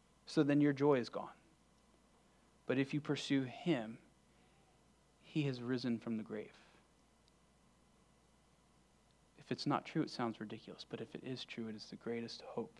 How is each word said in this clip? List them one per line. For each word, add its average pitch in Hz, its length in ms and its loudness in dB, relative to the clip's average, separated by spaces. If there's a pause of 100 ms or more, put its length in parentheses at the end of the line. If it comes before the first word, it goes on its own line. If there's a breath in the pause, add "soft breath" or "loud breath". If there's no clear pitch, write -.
(260)
So - 160 6
then 143 180 6
your 147 140 8
joy 139 240 6
is 113 100 0
gone. - 220 -6 (1300 soft breath)
But 127 140 2
if 139 160 2
you 147 60 0
pursue 139 420 0
him, 120 560 -2 (1300 soft breath)
he - 180 0
has 131 180 0
risen 120 380 0
from 113 180 -2
the 110 60 -4
grave. 107 340 -8 (2750)
If - 140 -10
it's - 160 -4
not 143 180 2
true, - 160 -2
it - 100 0
sounds 113 300 -4
ridiculous, 107 480 -12
but - 120 -8
if 117 140 -12
it - 100 -10
is 127 200 -8
true, 117 220 -8
it 110 80 -6
is 104 120 -12
the 107 100 -12
greatest 117 460 -6
hope - 380 -6